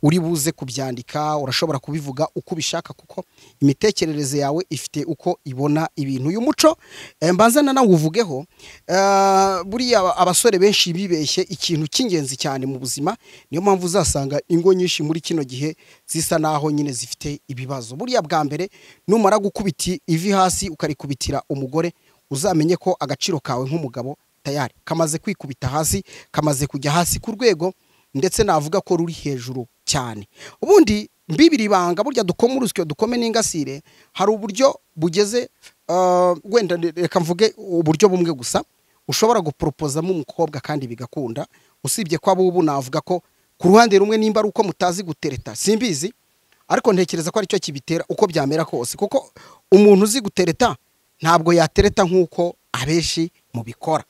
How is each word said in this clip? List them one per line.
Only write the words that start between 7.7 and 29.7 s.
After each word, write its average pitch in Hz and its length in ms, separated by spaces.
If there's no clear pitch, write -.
nawe 262 160
uvugeho, 170 560
eh, 196 800
buriya 240 360
aba-, 185 160
abasore 180 420
benshi 196 340
bibeshye 175 500
ikintu 160 440
cy'ingenzi 156 520
cyane 135 280
mu 135 120
buzima, 135 380
niyo 160 120
mpamvu 190 240
uzasanga 147 520
ingo 175 240
nyinshi 180 300
muri 160 180
kino 165 240
gihe 135 300
zisa 165 320
naho 156 320
nyine 147 220
zifite 127 560
ibibazo. 131 480
Buriya 240 260
bwa 156 220
mbere, 151 260
numara 208 300
gukubita 190 680
ivi 170 240
hasi 190 400
ukarikubitira 147 800
umugore, 147 420
uzamenye 165 460
ko 185 240
agaciro 147 400
kawe 127 280
nk'umugabo 135 480
tayari 139 320
kamaze 160 340
kwikubita 139 500
hasi, 160 360
kamaze 147 360
kujya 143 260
hasi 170 280
ku - 120
rwego 190 400
ndetse 226 300
navuga 165 360
ko 180 160
ruri 170 160
hejuru 127 540